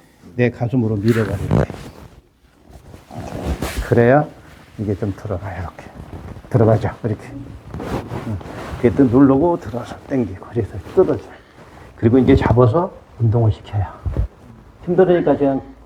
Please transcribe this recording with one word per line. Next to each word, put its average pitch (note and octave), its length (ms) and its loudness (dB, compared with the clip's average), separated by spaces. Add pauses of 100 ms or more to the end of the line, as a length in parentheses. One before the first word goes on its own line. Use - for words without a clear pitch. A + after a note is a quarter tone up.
(360)
내 A#2+ 140 2
가슴으로 A#2 460 -2
밀어가요. G#2+ 500 0
이렇게. - 260 0 (2250)
그래야 B2+ 400 4 (520)
이게 G2+ 160 -2
좀 G2+ 200 -4
들어가요. F#2 460 -8
이렇게. - 220 -12 (640)
들어가죠. A2 400 4 (140)
이렇게. - 200 -4 (1040)
응. G#2 100 -6 (440)
이렇게 A2+ 160 2
또 C#3 60 6
누르고 C#3 560 4
들어서 A#2 360 -10 (120)
당기고. A2 420 -4
그래서 - 260 -4 (200)
뜯어줘요. D3+ 340 0 (680)
그리고 A2+ 200 4
이제 C3 180 6
잡아서 B2+ 560 2 (280)
운동을 A2+ 320 2
시켜요. - 340 -4 (1000)
힘들으니까 F3 520 2
그냥 C3+ 240 0 (240)